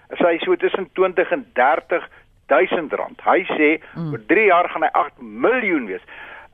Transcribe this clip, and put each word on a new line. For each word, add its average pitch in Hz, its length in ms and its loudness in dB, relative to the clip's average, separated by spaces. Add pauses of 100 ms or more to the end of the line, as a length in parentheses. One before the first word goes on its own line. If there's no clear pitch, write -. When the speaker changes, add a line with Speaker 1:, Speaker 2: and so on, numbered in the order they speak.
(100)
Speaker 1:
is - 80 -8
hy 170 200 2
so 185 180 0
tussen 185 360 -2
twintig 180 380 0
en 143 240 -4
dertig 151 540 0 (380)
duisend 160 460 0
rand. - 320 -6
Hy 143 200 2
sê, 156 360 0 (140)
Speaker 2:
Mm. 160 180 -8
Speaker 1:
oor - 140 -8
drie 208 180 4
jaar 175 240 4
gaan 165 140 -8
hy 151 100 2
agt 147 280 -2
miljoen 139 680 -2
wees. 92 160 -10 (520)